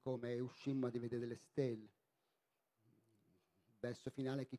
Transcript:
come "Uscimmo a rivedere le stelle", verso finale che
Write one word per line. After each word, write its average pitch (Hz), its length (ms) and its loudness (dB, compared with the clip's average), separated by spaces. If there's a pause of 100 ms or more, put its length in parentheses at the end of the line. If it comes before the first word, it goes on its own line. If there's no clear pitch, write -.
come 120 360 0
"Uscimmo 127 480 2
a 120 40 2
rivedere 120 360 0
le 117 100 -2
stelle", 117 520 0 (1900)
verso 123 300 -4
finale 131 360 -2
che - 120 -10